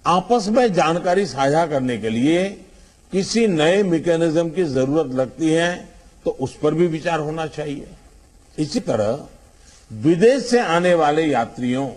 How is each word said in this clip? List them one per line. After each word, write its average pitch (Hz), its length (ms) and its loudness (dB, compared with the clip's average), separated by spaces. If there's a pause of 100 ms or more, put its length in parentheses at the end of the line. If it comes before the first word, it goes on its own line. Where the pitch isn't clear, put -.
आपस 185 420 2
में 226 260 2
जानकारी 175 520 2
साझा 139 400 0
करने 127 320 -2
के 110 120 -4
लिए 160 400 0 (640)
किसी 214 360 0
नए 175 360 2
mechanism 165 640 0
की 180 140 -2
जरूरत 135 500 0
लगती 131 360 -2
है। 170 500 -2 (280)
तो 165 60 0
उस - 260 -8
पर 151 160 0
भी 175 140 2
विचार 160 320 -4
होना 156 280 -6
चाहिए। 151 400 -10 (720)
इसी 156 200 -4
तरह 117 480 -2 (640)
विदेश 170 540 2
से 240 140 2
आने 180 340 2
वाले 156 320 2
यात्रियों 123 720 -2